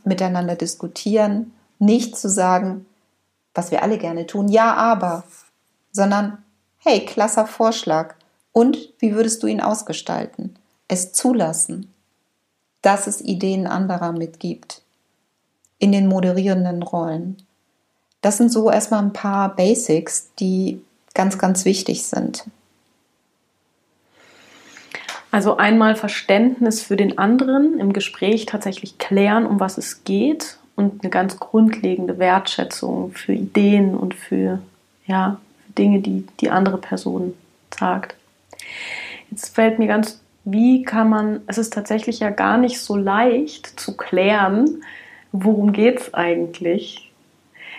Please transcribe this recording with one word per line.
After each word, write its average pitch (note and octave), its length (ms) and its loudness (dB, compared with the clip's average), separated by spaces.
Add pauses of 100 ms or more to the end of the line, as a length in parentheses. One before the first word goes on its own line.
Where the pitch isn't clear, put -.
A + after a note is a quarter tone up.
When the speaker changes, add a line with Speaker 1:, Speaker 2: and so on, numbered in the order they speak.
Speaker 1:
miteinander F3+ 500 0
diskutieren, G#3 1000 -2 (260)
nicht A#3 380 4
zu - 140 -6
sagen, F#3 560 0 (680)
was F3+ 180 -4
wir - 120 0
alle F#3+ 160 0
gerne E3+ 280 -6
tun, G3+ 220 -2
„Ja, A3 240 4
aber“, F3+ 520 0 (680)
sondern, G3+ 460 0 (400)
„Hey, A3+ 260 2
klasser G#3+ 420 0
Vorschlag. E3 680 -2 (380)
Und A#3+ 260 4 (220)
wie G#3+ 140 0
würdest A3 280 0
du A3 60 0
ihn G#3+ 120 -2
ausgestalten?“ - 960 -6 (320)
Es F#3 240 -4
zulassen, F#3 800 -2 (880)
dass G3+ 260 0
es G3+ 140 -8
Ideen F#3+ 460 -4
anderer F3+ 460 -4
mitgibt E3 680 -10 (1000)
in G3+ 140 2
den G3 160 2
moderierenden F#3 720 0
Rollen. E3+ 540 -6 (840)
Das G3+ 140 2
sind A#3 140 4
so A3 200 2
erstmal G#3+ 320 2
ein G3+ 100 0
paar G3 440 -2
Basics, F3+ 720 0 (100)
die F#3 440 -2 (320)
ganz, F#3+ 240 0
ganz F#3 260 0
wichtig - 400 0
sind. - 400 -6 (2750)
Speaker 2:
Also G#3 260 2
einmal A3 380 4
Verständnis A3 880 2
für G3 140 -2
den G3 220 0
anderen, C4 600 2
im G3 140 2
Gespräch G#3 540 -2
tatsächlich G3+ 520 -8
klären, G3+ 480 2
um G3+ 140 0
was F#3+ 180 -2
es - 260 -12
geht A#3+ 540 -2 (180)
und G3+ 260 0
eine F#3 80 -4
ganz F#3+ 280 0
grundlegende F#3 800 2
Wertschätzung F#3 920 -2
für - 200 -4
Ideen G3+ 600 2
und F#3 200 -4
für, F#3+ 440 -2 (480)
ja, F#3+ 340 -2 (260)
für - 60 -20
Dinge, G3+ 280 4
die F#3+ 260 -4 (140)
die - 100 0
andere F#3+ 280 2
Person F#3 560 -6 (440)
sagt. F#3 380 -4 (1120)
Jetzt - 240 -14
fällt A3+ 240 2
mir A3 80 2
ganz, G#3 340 0 (240)
wie A#3+ 380 4
kann A3 260 2
man, G#3+ 380 0
es A3 120 -6
ist A3+ 140 -2
tatsächlich A3 480 -4
ja G#3+ 100 0
gar G3+ 280 2
nicht A#3+ 220 2
so G3+ 160 -4
leicht A#3 840 0
zu - 180 -10
klären, G3+ 840 2 (500)
worum G#3 400 2
geht's A3 400 2
eigentlich? E3+ 920 -2 (720)